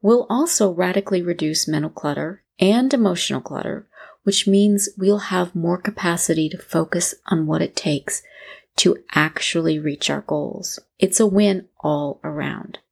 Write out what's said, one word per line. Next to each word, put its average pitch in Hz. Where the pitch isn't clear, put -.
We'll 226
also 240
radically 180
reduce 165
mental 156
clutter 147
and 240
emotional 190
clutter, -
which -
means 202
we'll 202
have 180
more 170
capacity 170
to -
focus 165
on 160
what 160
it 196
takes -
to -
actually 156
reach 151
our 143
goals. -
It's 190
a 220
win 196
all 147
around. 147